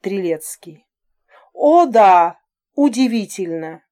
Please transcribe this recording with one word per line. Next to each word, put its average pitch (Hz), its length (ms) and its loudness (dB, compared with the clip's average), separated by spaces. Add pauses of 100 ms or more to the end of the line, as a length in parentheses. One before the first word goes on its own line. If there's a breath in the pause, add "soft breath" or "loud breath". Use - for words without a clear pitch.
Трилецкий. 175 840 -10 (680 soft breath)
О 330 320 2
да, 190 540 2 (360)
удивительно! 202 1160 -4